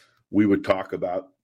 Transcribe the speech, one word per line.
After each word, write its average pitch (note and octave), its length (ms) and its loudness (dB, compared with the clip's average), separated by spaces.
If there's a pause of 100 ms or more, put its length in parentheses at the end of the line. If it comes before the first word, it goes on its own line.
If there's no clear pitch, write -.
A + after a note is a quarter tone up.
(300)
we G#2 160 4
would G2 180 2
talk F#2+ 280 -2
about F2+ 360 -6 (160)